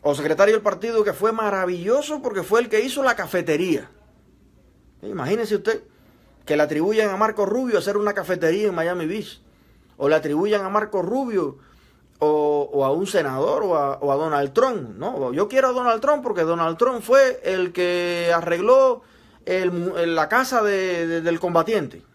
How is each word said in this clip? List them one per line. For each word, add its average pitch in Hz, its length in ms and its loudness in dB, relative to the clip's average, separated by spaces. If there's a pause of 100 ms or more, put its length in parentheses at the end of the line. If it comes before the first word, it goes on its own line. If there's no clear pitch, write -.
O 143 140 0
secretario 156 400 4
del 214 80 -2
partido 214 400 0
que 208 100 0
fue 214 180 0
maravilloso 214 880 -2
porque 196 220 -4
fue 214 180 2
el 226 80 -6
que 214 120 2
hizo 262 220 -2
la 240 120 2
cafetería. 160 760 -2 (1080)
Imagínese 196 540 -2
usted 214 280 -2 (600)
que 147 120 0
le 151 60 4
atribuyan 196 460 2
a 190 80 -4
Marco 214 280 2
Rubio 233 320 0
hacer 202 200 0
una 208 160 0
cafetería 180 540 0
en 180 80 -2
Miami 170 300 -2
Beach. 202 360 -8 (560)
O 139 120 0
le 156 60 4
atribuyan 175 480 0
a 190 60 -6
Marco 208 320 -2
Rubio 196 560 -2 (640)
o, 147 520 2
o 139 140 0
a 135 60 0
un 165 140 0
senador 156 580 0
o 180 120 0
a, 139 220 0
o 143 140 -2
a 139 40 2
Donald 143 380 -2
Trump, 185 440 0
¿no? 139 360 -4
Yo 190 140 0
quiero 262 220 2
a - 20 0
Donald 240 300 0
Trump 269 220 0
porque 202 180 -2
Donald 165 360 0
Trump 240 240 0
fue 262 420 4
el 185 300 -2
que 175 600 0
arregló 208 680 4 (440)
el 185 260 0
mu-, 175 260 -4
la 165 320 0
casa 247 320 2
de, 185 460 0
de, 165 140 -2
del 165 180 0
combatiente. 175 640 0 (120)